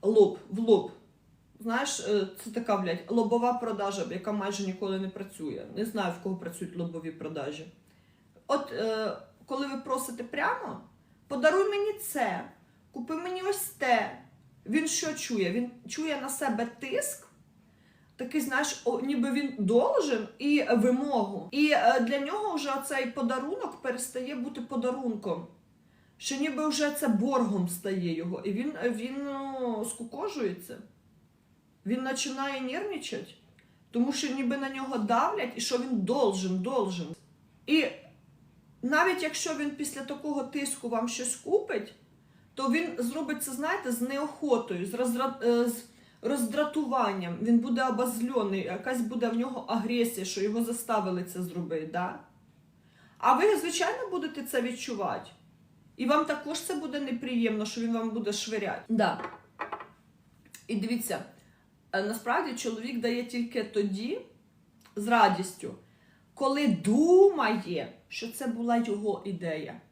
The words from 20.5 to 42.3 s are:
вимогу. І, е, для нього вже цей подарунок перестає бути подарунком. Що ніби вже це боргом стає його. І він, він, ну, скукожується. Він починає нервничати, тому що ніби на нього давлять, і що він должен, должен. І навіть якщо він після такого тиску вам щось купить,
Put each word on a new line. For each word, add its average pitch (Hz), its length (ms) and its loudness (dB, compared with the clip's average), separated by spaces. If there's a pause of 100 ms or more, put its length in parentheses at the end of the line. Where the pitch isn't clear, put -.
вимогу. 240 800 2
І, 302 200 6
е, 254 280 6
для 247 200 2
нього 381 360 -2
вже 277 180 -2 (140)
цей 269 180 -2
подарунок 269 760 -2
перестає 254 540 -4
бути 247 260 -6
подарунком. 240 840 -2 (680)
Що - 180 -4
ніби 294 320 0
вже 294 240 2
це 294 160 -2
боргом 208 640 2
стає 180 460 -2
його. 175 260 -6
І 208 100 -4
він, 254 220 -2 (100)
він, 240 400 -2
ну, 262 640 -4
скукожується. 240 920 -6 (1080)
Він 247 180 0
починає 269 580 -4
нервничати, 294 720 -6 (600)
тому 247 220 2
що 269 200 -2
ніби 269 240 0
на 277 120 -4
нього 269 280 -4
давлять, 247 580 2
і 240 60 -6
що 247 160 -2
він 254 140 -2
должен, 190 680 2
должен. 190 480 -2 (580)
І 294 200 4 (960)
навіть 339 420 4
якщо 311 320 -2
він 294 160 -2
після 285 300 -6
такого 277 420 -4
тиску 277 460 -4
вам 233 200 0
щось 247 260 -4
купить, - 580 0 (600)